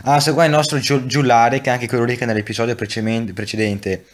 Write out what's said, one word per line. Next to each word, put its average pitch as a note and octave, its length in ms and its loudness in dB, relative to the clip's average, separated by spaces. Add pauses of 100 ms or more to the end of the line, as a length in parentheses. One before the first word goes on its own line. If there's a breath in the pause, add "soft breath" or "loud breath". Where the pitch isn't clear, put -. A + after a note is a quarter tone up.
Ah, C#3+ 180 4
se D3+ 100 0
qua D#3+ 140 4
il D#3 60 4
nostro D3 280 0
giu-, C3+ 260 0
giullare, B2 540 4
che - 100 -4
anche B2 180 -2
quello A#2+ 180 0
lì A#2+ 100 0
che B2 100 -4
nell'episodio A2+ 500 -2
precemen-, A2+ 580 -4
precedente, G2+ 800 -4